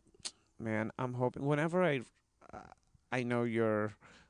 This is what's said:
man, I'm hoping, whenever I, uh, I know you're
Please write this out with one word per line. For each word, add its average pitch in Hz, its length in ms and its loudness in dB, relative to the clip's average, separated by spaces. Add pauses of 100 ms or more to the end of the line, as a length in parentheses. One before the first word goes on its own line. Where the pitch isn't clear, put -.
(580)
man, 110 400 -2
I'm 127 160 -4
hoping, 123 320 -2
whenever 160 380 2
I, 143 160 2 (520)
uh, - 60 -14 (540)
I 127 100 0
know 120 220 2
you're 110 500 2 (360)